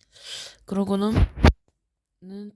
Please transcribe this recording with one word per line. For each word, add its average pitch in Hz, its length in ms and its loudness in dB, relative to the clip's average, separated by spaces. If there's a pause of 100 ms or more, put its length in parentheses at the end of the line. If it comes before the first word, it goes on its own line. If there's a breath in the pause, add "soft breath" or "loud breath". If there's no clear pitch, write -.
(640 loud breath)
그러고는 196 480 -2 (1080)
는 202 340 -14